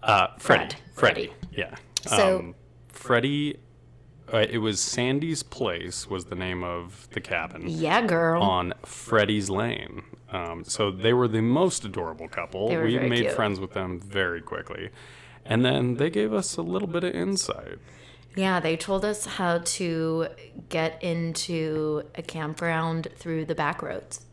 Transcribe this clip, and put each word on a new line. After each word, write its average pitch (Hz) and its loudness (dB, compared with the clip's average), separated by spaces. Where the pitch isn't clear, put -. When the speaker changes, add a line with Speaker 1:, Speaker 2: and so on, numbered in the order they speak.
Speaker 1:
Uh, 104 6
Freddy. - 4
Speaker 2:
Fred. - -10
Speaker 1:
Freddy. - 2
Yeah. - -4
Speaker 2:
So 113 4
Speaker 1:
Um, 87 -8
Freddy, 143 2
uh, 110 6
it 117 0
was 107 0
Sandy's 143 0
Place 87 -4
was 95 -4
the - -8
name 90 -4
of 87 -8
the - -4
cabin. 82 -4
Speaker 2:
Yeah, 160 2
girl. 165 4
Speaker 1:
On 90 2
Freddy's 104 2
Lane. 107 -4
Um, 85 -6
so 104 0
they 98 4
were 123 6
the 110 2
most 139 2
adorable 82 -6
couple. 92 -2
Speaker 2:
They 170 2
were 160 0
Speaker 1:
We 117 2
Speaker 2:
very 131 2
Speaker 1:
made 120 2
Speaker 2:
cute. - 2
Speaker 1:
friends 104 0
with 95 -6
them 92 -4
very 95 -2
quickly. - -8
And 113 4
then 127 4
they 143 2
gave 214 2
us 196 0
a 170 -2
little 185 -2
bit 170 -2
of 180 -2
insight. - -2
Speaker 2:
Yeah, 190 2
they 165 0
told 190 0
us 208 -2
how 175 0
to 165 0
get 160 -2
into 160 -2
a 170 -10
campground 160 -2
through 160 -4
the 160 -2
back 147 -2
roads. - -10